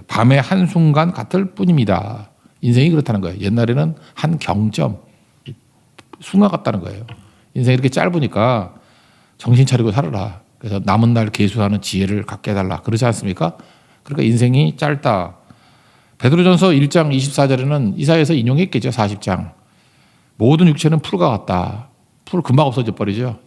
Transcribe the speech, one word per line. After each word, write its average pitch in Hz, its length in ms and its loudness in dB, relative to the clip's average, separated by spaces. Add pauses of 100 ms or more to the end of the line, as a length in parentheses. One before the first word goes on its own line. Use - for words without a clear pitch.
"밤의 127 340 2
한순간 165 720 0
같을 185 400 -4
뿐입니다." 107 800 -2 (300)
인생이 123 280 2
그렇다는 139 320 0
거예요. 92 180 -6
옛날에는 117 560 0 (200)
한 156 240 -2
경점, 107 580 -2 (1200)
순간 202 300 2
같다는 113 320 -4
거예요. 98 240 -12 (480)
인생이 127 220 2
이렇게 131 120 2
짧으니까 123 880 -2 (640)
정신 123 300 4
차리고 117 240 2
살아라. 104 500 -4 (160)
그래서 101 260 -6
"남은 113 300 2
날 110 160 0
계수하는 104 520 -2
지혜를 98 440 -2
갖게 - 260 -8
해달라." 95 300 -4
그러지 110 240 -2
않습니까? 117 500 -2 (480)
그러니까 143 240 -4
인생이 127 480 2
짧다. 127 600 -2 (800)
베드로전서 175 560 4
일 139 160 2
장 156 240 2
이십사 139 340 0
절에는 135 500 0
이사야에서 156 360 2
인용했겠죠. 131 580 0
사십 104 300 -2
장. 90 320 -6 (840)
"모든 156 320 4
육체는 156 320 2
풀과 175 300 -2
같다." 98 600 -4 (360)
풀 180 160 -4
금방 143 260 2
없어져 113 260 -4
버리죠. 110 540 -6